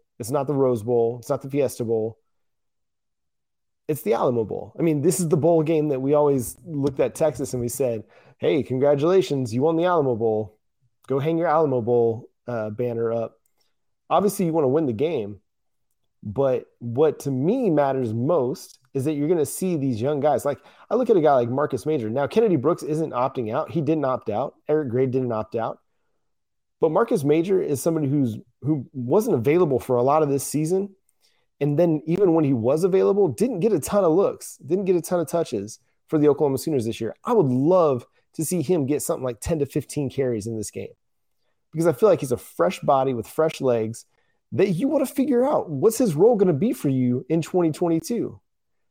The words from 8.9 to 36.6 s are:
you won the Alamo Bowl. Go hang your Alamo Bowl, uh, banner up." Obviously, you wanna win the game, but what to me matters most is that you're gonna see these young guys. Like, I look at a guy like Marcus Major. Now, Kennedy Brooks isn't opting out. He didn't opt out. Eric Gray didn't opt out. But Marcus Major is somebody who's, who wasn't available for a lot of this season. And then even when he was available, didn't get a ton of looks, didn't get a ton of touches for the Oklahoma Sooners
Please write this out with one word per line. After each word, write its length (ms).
you 80
won 140
the 100
Alamo 300
Bowl. 420
Go 120
hang 180
your 100
Alamo 340
Bowl, 480
uh, 220
banner 420
up." 260
Obviously, 360
you 80
wanna 140
win 180
the 80
game, 460
but 440
what 400
to 120
me 380
matters 440
most 680
is 120
that 80
you're 140
gonna 180
see 300
these 240
young 200
guys. 260
Like, 140
I 60
look 140
at 80
a 40
guy 120
like 160
Marcus 360
Major. 260
Now, 160
Kennedy 300
Brooks 260
isn't 280
opting 400
out. 200
He 100
didn't 240
opt 240
out. 240
Eric 200
Gray 180
didn't 240
opt 240
out. 240
But 120
Marcus 320
Major 360
is 220
somebody 260
who's, 300
who 320
wasn't 420
available 440
for 160
a 80
lot 180
of 80
this 140
season. 500
And 200
then 260
even 280
when 100
he 100
was 300
available, 460
didn't 320
get 100
a 80
ton 240
of 80
looks, 460
didn't 280
get 120
a 40
ton 200
of 60
touches 520
for 120
the 80
Oklahoma 320
Sooners 260